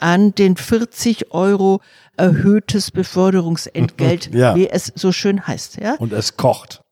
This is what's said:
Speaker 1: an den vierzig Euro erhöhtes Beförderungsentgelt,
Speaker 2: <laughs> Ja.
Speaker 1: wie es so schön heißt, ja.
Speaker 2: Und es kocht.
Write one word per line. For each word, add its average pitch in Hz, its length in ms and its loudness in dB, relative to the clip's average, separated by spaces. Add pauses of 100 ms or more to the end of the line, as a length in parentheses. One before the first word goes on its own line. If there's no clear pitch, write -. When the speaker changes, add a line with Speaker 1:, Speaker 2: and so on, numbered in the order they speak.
Speaker 1:
an 190 340 4
den 190 220 4
vierzig - 760 -2
Euro 190 480 2 (360)
erhöhtes 190 720 2
Beförderungsentgelt, 175 1400 -2
Speaker 2:
<laughs> 80 40 -6
Ja. 120 220 4
Speaker 1:
wie 185 120 2
es - 280 -6
so 185 160 0
schön 196 340 -2
heißt, - 340 -10
ja. 220 160 -4
Speaker 2:
Und 113 180 -6
es 107 240 -6
kocht. - 420 -2 (120)